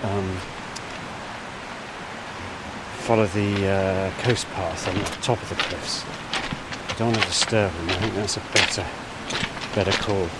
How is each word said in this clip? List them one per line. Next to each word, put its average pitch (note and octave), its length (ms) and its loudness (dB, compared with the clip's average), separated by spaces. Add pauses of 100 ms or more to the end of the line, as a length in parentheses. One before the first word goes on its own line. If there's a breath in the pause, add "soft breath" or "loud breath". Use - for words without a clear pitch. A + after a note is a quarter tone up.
um, F#2+ 280 0 (2750)
follow A2 260 6
the, G2+ 420 4
uh, F#2+ 420 4 (120)
coast A#2 300 2
path F2 360 -2
on F#2 60 -2
the G2 100 2 (160)
top A#2 220 2
of - 80 -8
the - 60 -2
cliffs. - 480 -2 (840)
I - 80 -4
don't A2+ 120 2
want A2+ 120 4
to - 80 4
disturb G#2 440 4
them. E2 180 -2
I F#2 40 4
think G2+ 200 0
that's G2+ 240 0
a - 20 -4 (140)
better, - 320 4 (880)
better G2 260 6
call. F#2+ 280 2 (120)